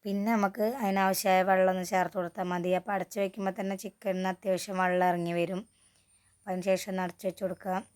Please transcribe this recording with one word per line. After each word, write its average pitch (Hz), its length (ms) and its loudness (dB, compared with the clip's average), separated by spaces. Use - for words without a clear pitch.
പിന്നെ 202 320 -2
നമുക്ക് 202 300 0
അതിനാവശ്യമായ 190 640 2
വെള്ളം 185 240 6
ഒന്ന് 185 200 -2
ചേർത്ത് 180 260 2
കൊടുത്താൽ 175 340 -4
മതി. 180 260 0
അപ്പോൾ 202 160 -4
അടച്ച് 185 260 -4
വയ്ക്കുമ്പോൾ 196 380 -2
തന്നെ 196 240 -4
ചിക്കനിൽ 190 340 -4
നിന്ന് 185 160 -2
അത്യാവശ്യം 185 500 -4
വെള്ളം 180 280 4
ഇറങ്ങി 170 280 -2
വരും. 180 220 -2
അപ്പോൾ - 160 -10
അതിന് 180 200 -4
ശേഷം 190 220 0
ഒന്ന് 185 120 -2
അടച്ച് 175 240 -10
വെച്ച് 180 160 -6
കൊടുക്കുക. 180 300 -4